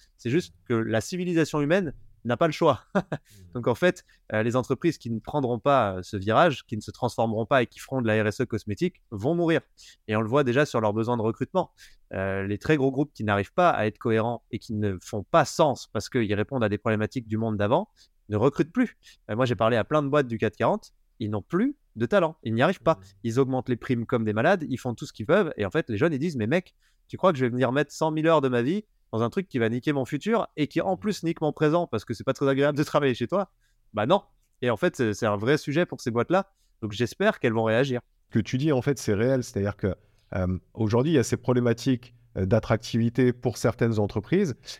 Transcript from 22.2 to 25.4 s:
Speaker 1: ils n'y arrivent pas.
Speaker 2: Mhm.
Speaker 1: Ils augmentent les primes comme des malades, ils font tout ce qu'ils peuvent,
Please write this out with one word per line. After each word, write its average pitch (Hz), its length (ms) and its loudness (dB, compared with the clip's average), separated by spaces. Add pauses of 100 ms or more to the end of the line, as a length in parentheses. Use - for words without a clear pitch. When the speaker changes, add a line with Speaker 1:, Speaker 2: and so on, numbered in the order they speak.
Speaker 1:
ils 113 120 -4
n'y 117 80 2
arrivent 180 200 0
pas. 160 120 4
Speaker 2:
Mhm. 95 80 -16 (220)
Speaker 1:
Ils 117 140 -2
augmentent 131 300 0
les 120 80 0
primes 117 300 -2
comme 117 180 0
des 107 80 -2
malades, 160 340 2
ils 123 120 -6
font 123 160 -6
tout 151 100 -14
ce - 80 -14
qu'ils 107 140 -12
peuvent, 170 320 2